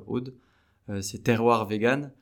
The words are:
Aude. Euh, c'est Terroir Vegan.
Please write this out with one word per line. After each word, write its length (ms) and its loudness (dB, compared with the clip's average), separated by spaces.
Aude. 260 -6
Euh, 140 -6
c'est 160 -10
Terroir 480 4
Vegan. 560 0